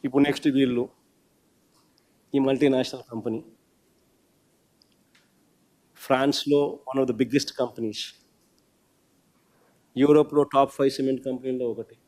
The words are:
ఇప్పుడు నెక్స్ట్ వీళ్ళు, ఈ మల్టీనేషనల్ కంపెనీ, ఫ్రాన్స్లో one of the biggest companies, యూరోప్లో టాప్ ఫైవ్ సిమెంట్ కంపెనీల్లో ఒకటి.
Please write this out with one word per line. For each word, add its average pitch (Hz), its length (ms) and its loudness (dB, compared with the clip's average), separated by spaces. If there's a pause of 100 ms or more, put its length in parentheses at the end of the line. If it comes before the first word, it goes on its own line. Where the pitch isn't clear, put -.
ఇప్పుడు 139 180 2
నెక్స్ట్ 143 240 0
వీళ్ళు, 131 420 0 (1500)
ఈ 139 40 4
మల్టీనేషనల్ 135 720 0
కంపెనీ, 113 340 -6 (2500)
ఫ్రాన్స్లో 143 840 0 (160)
one 135 100 0
of 123 80 -4
the 110 100 -2
biggest 127 260 -2 (140)
companies, 113 340 -8 (2000)
యూరోప్లో 147 460 4
టాప్ 139 280 2
ఫైవ్ 139 200 0
సిమెంట్ 135 340 -4
కంపెనీల్లో 127 440 -4
ఒకటి. 110 280 -10 (100)